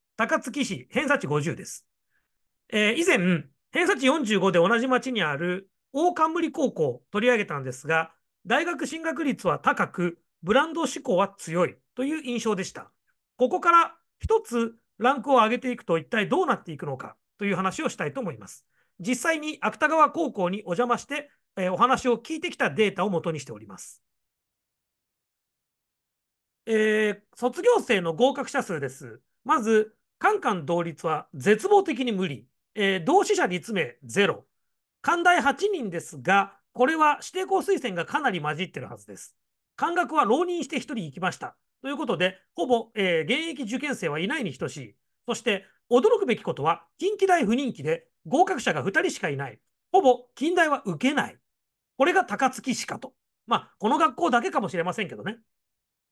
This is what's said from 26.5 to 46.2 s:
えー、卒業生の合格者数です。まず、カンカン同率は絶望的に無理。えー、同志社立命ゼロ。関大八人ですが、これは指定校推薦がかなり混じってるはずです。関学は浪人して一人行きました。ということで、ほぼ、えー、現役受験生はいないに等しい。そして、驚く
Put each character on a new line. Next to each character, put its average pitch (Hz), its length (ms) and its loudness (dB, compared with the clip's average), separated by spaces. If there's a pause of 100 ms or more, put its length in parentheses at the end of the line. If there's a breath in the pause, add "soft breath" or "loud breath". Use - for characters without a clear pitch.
え 226 60 -6 (400)
ー、 202 80 -12 (140)
卒 247 280 -4
業 466 180 4
生 202 220 2
の 165 120 -2
合 240 200 4
格 269 160 -8
者 277 120 0
数 165 180 -6
で 135 100 -4
す。 123 320 -18 (220)
ま 285 180 2
ず、 214 340 2 (240)
カ 403 140 4
ン 415 80 -2
カ 240 120 0
ン 170 120 -6
同 170 180 0
率 165 240 -8
は 156 260 -2
絶 208 360 2
望 403 120 8
的 269 240 -4
に 247 60 0
無 185 160 -2
理。 135 180 -10 (300)
え 196 220 0
ー、 170 60 -6
同 339 200 6
志 403 120 0
社 311 120 2
立 180 260 -6
命 156 300 -2
ゼ 135 240 2
ロ。 - 180 -4 (560)
関 339 220 0
大 349 180 6
八 277 280 0
人 294 200 -4
で 170 120 -6
す 135 200 -16
が、 196 360 2 (160)
こ 247 120 2
れ 320 100 2
は 302 260 4
指 370 240 -6
定 - 0 -
校 381 140 2
推 370 220 0
薦 208 140 -4
が 170 100 -4
か - 140 -2
な 294 100 0
り 185 120 -2
混 151 160 -2
じ 175 80 -6
っ - 60 -10
て - 80 -12
る 117 80 -10
は 113 100 -14
ず - 100 -20
で 101 100 -16
す。 - 180 -20 (400)
関 339 200 -2
学 330 180 -2
は 294 120 4
浪 269 200 4
人 349 180 -4
し - 40 -6
て 311 100 -8
一 - 160 -8
人 214 120 -6
行 139 100 -12
き - 40 -14
ま 175 120 0
し - 60 -16
た。 - 180 -14 (260)
と 262 60 -10
い 277 40 -4
う 285 60 -6
こ 302 80 -6
と 220 120 0
で、 180 200 0 (160)
ほ 339 140 -4
ぼ、 233 280 0
え 180 260 0
ー、 - 20 -8
現 285 260 -2
役 294 140 -10
受 226 160 -6
験 285 160 -4
生 165 140 -6
は 147 100 -4
い 175 80 -4
な 294 100 -4
い 285 60 -6
に 160 100 -6
等 - 140 -8
し 135 100 -12
い。 117 180 -16 (300)
そ 240 80 -4
し - 80 -6
て、 202 240 -2 (240 soft breath)
驚 392 300 6
く - 60 -2